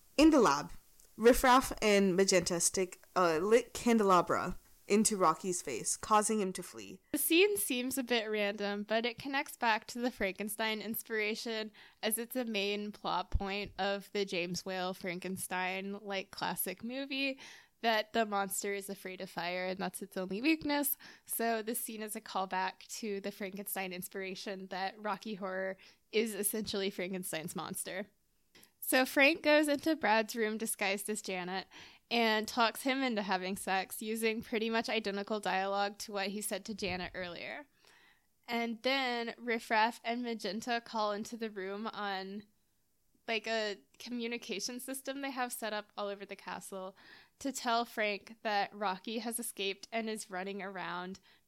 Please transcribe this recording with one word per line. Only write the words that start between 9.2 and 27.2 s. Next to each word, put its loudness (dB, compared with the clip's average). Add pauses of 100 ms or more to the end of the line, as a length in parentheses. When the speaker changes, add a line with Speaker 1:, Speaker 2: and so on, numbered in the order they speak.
Speaker 2:
back 0
to -8
the 0
Frankenstein -2
inspiration -4 (320)
as 0
it's -8
a 0
main -2
plot -4
point -2
of -2
the 0
James -4
Whale -2
Frankenstein, -4
like, -4
classic -4
movie, -4 (420)
that 0
the 4
monster -2
is -6
afraid -10
of -8
fire -2
and -2
that's -6
its -8
only -4
weakness. 2 (280)
So 0
the -4
scene -6
is -8
a -10
callback -2 (260)
to -4
the -4
Frankenstein -6
inspiration -8
that -4
Rocky -4
Horror -4 (340)
is 2
essentially -2
Frankenstein's -6